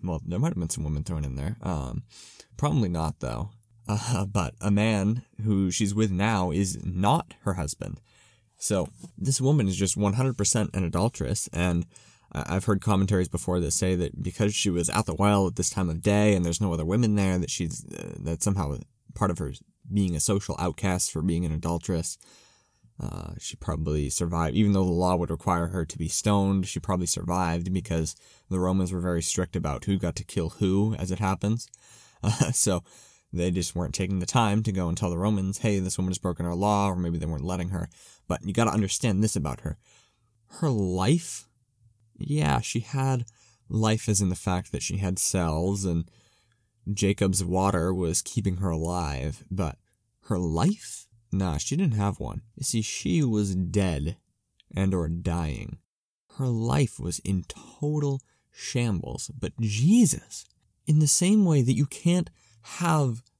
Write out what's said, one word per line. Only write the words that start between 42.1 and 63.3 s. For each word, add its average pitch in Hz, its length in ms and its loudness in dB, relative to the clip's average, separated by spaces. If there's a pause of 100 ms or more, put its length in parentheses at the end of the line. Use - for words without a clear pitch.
yeah, 143 420 2
she - 200 -4
had 131 440 -2 (440)
life 110 400 0
as 101 120 2
in 95 100 2
the 90 40 0
fact 90 380 -2
that - 100 -4
she - 140 -4
had 95 240 -2
cells 90 640 0
and 82 260 0 (800)
Jacob's 98 520 2
water 92 500 2
was 87 280 0
keeping 98 340 -2
her 95 140 -2
alive, 80 800 -2
but 92 280 -4 (440)
her 98 160 -4
life? 90 680 -2 (240)
Nah, 92 280 0
she - 180 -4
didn't 160 180 2
have 101 240 0
one. - 240 -8 (140)
You - 80 -8
see, 113 180 0
she 170 400 0
was 104 320 2
dead 90 640 0 (580)
and 95 200 2
or 85 140 0
dying. 82 720 -4 (580)
Her 131 120 -2
life 120 500 0
was 87 220 -4
in 95 240 -2
total 147 800 -4 (280)
shambles, - 880 -2
but - 220 -4
Jesus, 135 840 4 (400)
in 151 140 6
the 151 60 6
same 196 380 6
way 156 180 6
that 127 120 4
you 151 120 4
can't 175 440 0 (320)
have 147 600 0 (180)